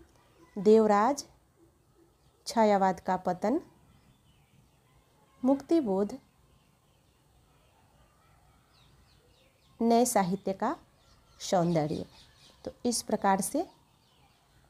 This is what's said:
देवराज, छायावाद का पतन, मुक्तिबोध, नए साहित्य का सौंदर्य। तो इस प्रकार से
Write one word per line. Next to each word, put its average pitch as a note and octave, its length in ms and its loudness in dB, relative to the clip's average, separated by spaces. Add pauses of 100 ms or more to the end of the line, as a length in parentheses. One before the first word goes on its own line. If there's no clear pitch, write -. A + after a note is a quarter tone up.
(580)
देवराज, G#3+ 680 2 (1200)
छायावाद G3 540 2
का F#3 160 -4
पतन, F#3+ 440 -4 (1800)
मुक्तिबोध, B3+ 760 0 (3750)
नए A#3 240 4
साहित्य F#3+ 460 -2
का A#3+ 240 -6 (640)
सौंदर्य। E3+ 680 -2 (580)
तो - 80 -12 (120)
इस A#3 180 -2
प्रकार G3 380 -2
से D#4 300 -6 (1000)